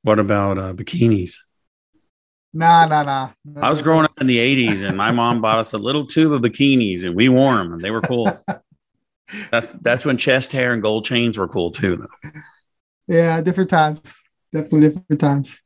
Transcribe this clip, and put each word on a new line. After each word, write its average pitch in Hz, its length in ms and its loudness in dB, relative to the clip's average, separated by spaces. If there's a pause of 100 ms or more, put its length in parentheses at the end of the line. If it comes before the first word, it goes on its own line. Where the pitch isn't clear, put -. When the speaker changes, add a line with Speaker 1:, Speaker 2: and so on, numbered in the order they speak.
Speaker 1:
What 107 160 2
about, 101 380 0
uh, 95 160 -8
bikinis? 101 600 -2 (1200)
Speaker 2:
Nah, 165 300 6
nah, 156 160 0
nah. 135 280 -4 (300)
Speaker 1:
I 117 80 0
was 147 140 0
growing 160 240 4
up - 160 -4
in 131 60 2
the 123 100 2
eighties 117 460 0
and 95 120 -4
my 107 160 0
mom 120 300 0
bought 110 160 2
us 110 160 -4
a 107 60 -6
little 131 260 -4
tube 160 280 2
of 131 100 0
bikinis 117 600 0
and 87 120 -6
we 117 120 4
wore 127 320 4
'em 85 140 -6
and 85 80 -12
they 98 80 -6
were 113 120 -4
cool. 120 460 -2
Speaker 2:
<laughs> - 1000 -18
Speaker 1:
That, - 320 -6
that's 123 240 0
when 131 120 0
chest 131 340 0
hair 127 220 -2
and 113 100 -4
gold 107 220 -2
chains 117 340 -2
were 90 80 -2
cool 85 240 -4
too, 92 240 -2
though. - 340 -16 (760)
Speaker 2:
Yeah, 165 340 2
different 180 300 -2
times. 156 500 -2 (300)
Definitely 156 300 0
different 151 380 2
times. 143 460 -2